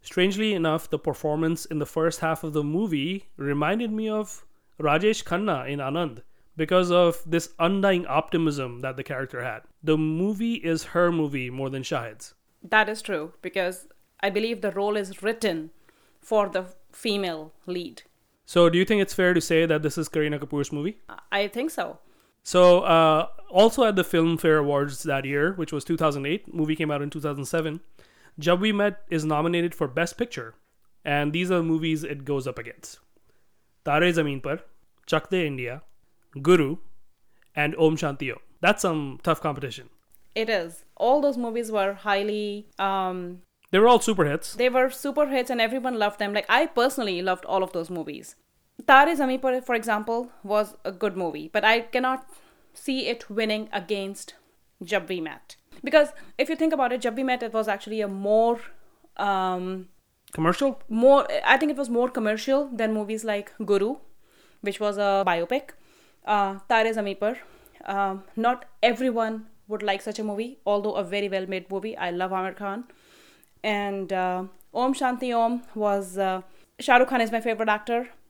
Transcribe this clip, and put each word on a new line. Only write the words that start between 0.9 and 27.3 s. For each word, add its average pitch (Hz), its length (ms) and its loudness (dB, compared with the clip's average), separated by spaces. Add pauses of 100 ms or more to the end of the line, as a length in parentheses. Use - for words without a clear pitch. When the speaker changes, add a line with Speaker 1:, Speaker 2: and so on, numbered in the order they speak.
Speaker 1:
performance 160 680 -2
in 156 120 -6
the 147 80 -2
first 165 340 -2
half 160 220 -2
of 156 120 -8
the 151 100 0
movie 165 720 -2
reminded 151 560 -2
me 220 160 -4
of 214 380 -6 (340)
Rajesh 160 440 2
Khanna 170 440 -2
in 143 100 -4
Anand 139 440 -4 (340)
because 180 340 2
of 175 340 4
this 165 340 -2
undying 190 480 2
optimism 143 760 -2
that 131 160 -6
the 135 80 -8
character 131 400 -8
had. 113 160 -8 (220)
The 156 140 4
movie 190 580 0
is 165 300 -2
her 175 280 2
movie 143 380 -2
more 131 200 -6
than 135 120 -6
Shahid's. 117 520 -8 (280)
Speaker 2:
That 214 260 2
is 214 120 -8
true, 170 320 -6 (100)
because 185 440 -4 (340)
I 196 100 0
believe 214 300 -2
the 202 120 -2
role 202 240 -2
is 196 260 -8
written 190 480 -2 (500)
for 208 280 0
the 185 180 -4 (240)
female 180 640 -4 (140)
lead. 180 360 -8 (420)
Speaker 1:
So 175 240 6
do 170 100 4
you 185 60 6
think 208 180 2
it's 185 120 -2
fair 180 200 4
to 170 60 4
say 165 260 2
that 156 160 2
this 151 140 -2
is 160 120 -4
Kareena 151 320 -2
Kapoor's 143 320 -4
movie? 151 260 -6 (320)
Speaker 2:
I 202 180 0
think 247 220 -6
so. - 280 -8 (460)
Speaker 1:
So, 180 360 8
uh, 165 480 4 (220)
also 226 340 6
at 214 100 2
the 185 80 2
Filmfare 165 560 2
Awards 143 460 0
that 135 200 -2
year, 143 280 0
which 180 200 -6
was 147 120 -6
two 165 120 -2
thousand 143 300 0
eight, 175 260 -4
movie 156 220 0
came 156 160 -2
out 143 100 -2
in 143 80 -4
two 151 120 -8
thousand 143 240 -4